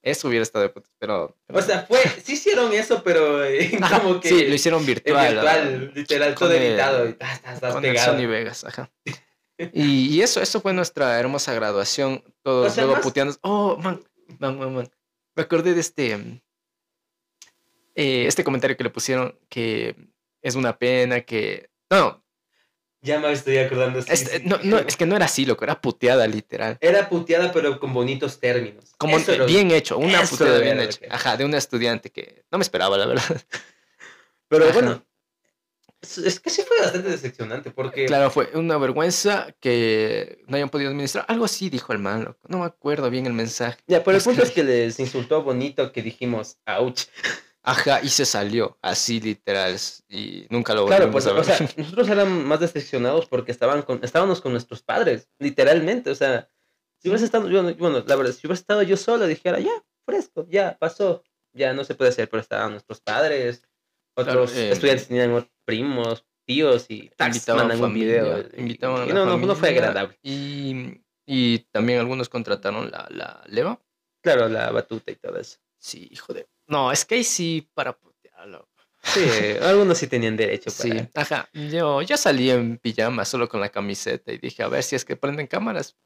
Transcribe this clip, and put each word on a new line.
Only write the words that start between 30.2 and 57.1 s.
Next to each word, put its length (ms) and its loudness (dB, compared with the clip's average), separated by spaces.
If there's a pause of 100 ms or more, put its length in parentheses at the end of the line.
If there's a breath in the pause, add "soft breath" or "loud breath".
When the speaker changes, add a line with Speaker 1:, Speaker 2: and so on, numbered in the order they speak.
Speaker 2:
eso 160 0
Speaker 1:
puteada 200 6
Speaker 2:
era 80 4
Speaker 1:
bien 120 2
Speaker 2:
lo 60 0
Speaker 1:
hecha. 160 -6
Speaker 2:
que 120 -18
Speaker 1:
Ajá, 260 -2
de 80 -2
una 120 0
estudiante 540 -2
que 400 -16
no 60 -2
me 60 2
esperaba, 340 0
la 100 2
verdad. 340 -2 (1080 loud breath)
Speaker 2:
Pero 180 6
Speaker 1:
Ajá. 80 6
Speaker 2:
bueno, 320 2 (960)
es, 160 -16
es 220 -2
que 100 -8
sí 180 -2
fue 120 2
bastante 300 -2
decepcionante, 640 -8
porque 340 -4
Speaker 1:
Claro, 260 4
fue 240 0
una 220 0
vergüenza 840 0
que 880 0
no 100 -4
hayan 120 -2
podido 200 -2
administrar. 380 -4
Algo 180 0
así 240 -4
dijo 240 -6
el 60 -4
man, 260 -4
loco. 220 -16
No 120 -4
me 60 -4
acuerdo 440 -4
bien 180 -4
el 60 -4
mensaje. 540 -4
Speaker 2:
Ya, 160 4
pero 80 4
el 60 6
Speaker 1:
Es 80 4
Speaker 2:
punto 160 4
Speaker 1:
que 60 6
Speaker 2:
es 60 -6
que 100 2
les 360 2
insultó 440 -2
bonito, 480 -2
que 100 -8
dijimos, 640 -6
"Ouch". 380 -2 (600 loud breath)
Speaker 1:
Ajá, 380 2
y 80 -4
se 160 2
salió, 560 -2
así 400 -2
literal, 540 -2
s-, 340 -10
y 400 -14
nunca 240 -2
lo 140 4
Speaker 2:
Claro, 240 6
Speaker 1:
volvimos 140 0
Speaker 2:
pues, 20 4
Speaker 1:
a 60 4
ver. 80 4
Speaker 2:
o 20 2
sea, 340 2
nosotros 320 0
éramos 340 2
más 160 0
decepcionados 680 -2
porque 240 -4
estaban 320 0
con, 200 -4
estábamos 380 0
con 100 -4
nuestros 300 -8
padres, 560 -2
literalmente, 720 2
o 60 -2
sea, 340 -2 (480)
si 120 -6
hubiese 160 2